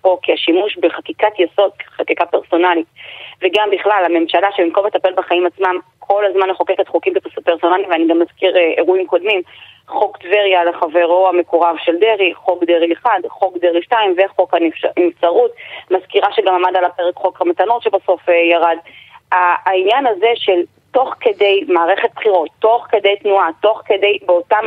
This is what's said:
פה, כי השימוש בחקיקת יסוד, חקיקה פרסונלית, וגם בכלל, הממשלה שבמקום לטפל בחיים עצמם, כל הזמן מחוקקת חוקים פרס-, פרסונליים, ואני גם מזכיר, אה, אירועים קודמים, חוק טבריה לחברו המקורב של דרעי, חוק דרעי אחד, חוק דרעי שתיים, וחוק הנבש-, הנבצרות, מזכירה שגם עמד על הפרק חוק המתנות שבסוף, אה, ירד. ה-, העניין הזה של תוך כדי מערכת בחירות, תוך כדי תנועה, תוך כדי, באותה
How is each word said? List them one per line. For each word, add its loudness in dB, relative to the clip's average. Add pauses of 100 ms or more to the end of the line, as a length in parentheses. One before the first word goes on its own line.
פה, 2
כי -2
השימוש -2
בחקיקת -2
יסוד, 0 (260)
חקיקה -4
פרסונלית, 0 (560)
וגם 0
בכלל, 0
הממשלה 0
שבמקום 0
לטפל -2
בחיים -2
עצמם, -2 (220)
כל -2
הזמן 0
מחוקקת -2
חוקים -2
פרס-, -6
פרסונליים, 0
ואני 0
גם 2
מזכיר, 0
אה, 2
אירועים 0
קודמים, 0 (480)
חוק -2
טבריה 0
לחברו 0
המקורב 0
של 0
דרעי, 2
חוק -2
דרעי 2
אחד, 0
חוק -4
דרעי 0
שתיים, 0 (100)
וחוק -2
הנבש-, -2 (120)
הנבצרות, 0 (400)
מזכירה 0
שגם 0
עמד 0
על 2
הפרק -2
חוק -6
המתנות 0
שבסוף, -2
אה, 4
ירד. 2 (560)
ה-, 0
העניין 2
הזה 2
של 0 (320)
תוך 0
כדי 0
מערכת 0
בחירות, 0 (100)
תוך 0
כדי 0
תנועה, 0 (140)
תוך 0
כדי, 0
באותה 2 (100)